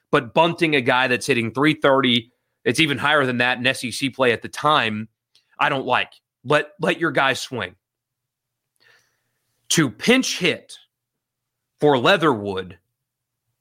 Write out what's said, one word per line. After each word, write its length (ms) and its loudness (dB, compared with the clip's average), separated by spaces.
But 240 -2
bunting 420 0
a 60 2
guy 260 2
that's 200 -2
hitting 260 -2
three 220 2
thirty, 560 2
it's 140 0
even 180 0
higher 260 2
than 140 -2
that 220 0
in 80 -2
S 160 -2
E 80 -8
C 180 -6
play 220 2
at 100 -4
the 80 -14
time, 580 -2
I 100 0
don't 160 -4
like. 280 -2
Let, 360 0
let 200 -2
your 120 -2
guy 220 0
swing. 420 -8
To 220 0
pinch 480 0
hit 400 -6
for 200 4
Leatherwood 800 0